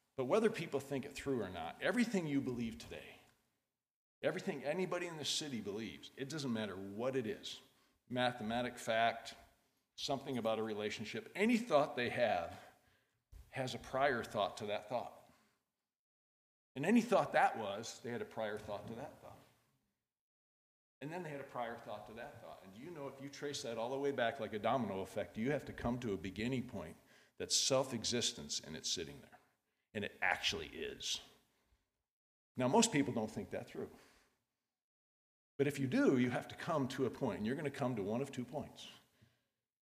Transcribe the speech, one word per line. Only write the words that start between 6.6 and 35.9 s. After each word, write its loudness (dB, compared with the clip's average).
what 0
it 0
is, -6
mathematic 0
fact, 2
something -2
about 2
a 2
relationship, -4
any 6
thought 4
they 2
have 2
has -4
a -6
prior 2
thought 0
to -4
that -2
thought. -2
And -2
any 8
thought 6
that 6
was, -4
they -6
had -2
a -8
prior -4
thought -8
to -8
that -10
thought. -18
And -6
then -4
they -6
had -6
a -8
prior -4
thought -8
to -12
that -12
thought. -14
And -18
do -16
you -10
know, -8
if -14
you -8
trace -6
that -4
all -2
the 0
way 2
back 2
like -4
a -2
domino 2
effect, -4
you 2
have 0
to -10
come 0
to -2
a 0
beginning -2
point -8
that's 0
self-existence, 2
and -8
it's -4
sitting -4
there. -20
And -2
it -6
actually 2
is. -6
Now, 4
most 6
people 4
don't 0
think -8
that -6
through. -6
But 6
if 0
you 2
do, 6